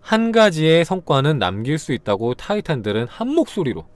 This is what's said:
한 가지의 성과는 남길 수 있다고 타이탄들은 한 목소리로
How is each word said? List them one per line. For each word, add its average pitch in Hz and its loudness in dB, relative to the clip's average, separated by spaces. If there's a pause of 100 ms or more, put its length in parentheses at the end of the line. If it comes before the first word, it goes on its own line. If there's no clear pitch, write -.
한 226 0
가지의 170 4
성과는 151 0
남길 107 -2
수 151 -6
있다고 113 -2
타이탄들은 120 -4
한 233 -8
목소리로 190 -2 (120)